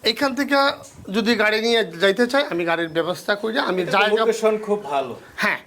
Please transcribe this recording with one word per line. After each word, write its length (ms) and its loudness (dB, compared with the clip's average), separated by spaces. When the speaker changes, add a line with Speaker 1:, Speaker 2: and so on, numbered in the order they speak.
Speaker 1:
এইখান 300 0
থেকে 180 0
যদি 160 2
গাড়ি 220 2
নিয়ে 160 2
যাইতে 280 4
চাই, 200 2
আমি 180 -2
গাড়ির 280 0
ব্যবস্থা 440 -2
করি, 140 -4
আমি 120 -2
Speaker 2:
এটা 100 -4
তো 60 0
Speaker 1:
জায়গা 260 2
Speaker 2:
লোকেশন 300 2
খুব 140 -2
ভালো। 220 -2
Speaker 1:
হ্যাঁ। 260 0